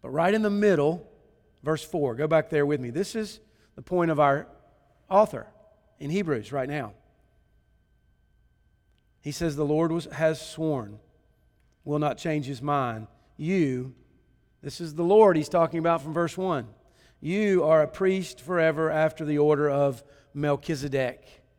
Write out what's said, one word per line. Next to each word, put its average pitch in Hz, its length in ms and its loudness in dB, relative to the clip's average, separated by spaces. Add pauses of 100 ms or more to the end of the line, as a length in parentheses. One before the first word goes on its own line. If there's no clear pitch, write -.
But 123 100 -14
right 165 220 2
in 220 80 2
the 214 80 2
middle, 185 580 2 (560)
verse 151 220 -4
four, 143 300 -2
go 147 120 -4
back 156 220 2
there 147 160 2
with 143 160 0
me. 123 80 -8
This 156 260 -6
is 220 260 -8 (340)
the 135 80 -18
point 170 280 0
of 147 80 0
our 143 280 2 (640)
author 190 360 2 (520)
in 143 100 -10
Hebrews 151 440 -2
right 135 160 -4
now. 135 260 -8 (2250)
He 147 120 -10
says, 156 240 -4
"The 147 100 -2
Lord 156 260 0
was, 165 140 -4
has 156 340 -2
sworn, 127 600 -6 (840)
will 147 140 -4
not 147 180 -2
change 151 300 -4
his 131 160 -10
mind. 123 460 -4 (280)
You," 139 580 -2 (680)
this - 180 -14
is 160 140 -12
the 170 100 -2
Lord 196 320 8
he's 151 120 0
talking 170 300 0
about 165 240 0
from 151 100 -10
verse 170 260 -2
one, 151 340 -4 (480)
"you 185 440 2
are 156 180 6
a 147 60 2
priest 190 520 -2
forever 160 500 0
after 156 340 -2
the 147 140 0
order 147 300 4
of 139 360 0 (280)
Melchizedek." 139 1080 -4 (160)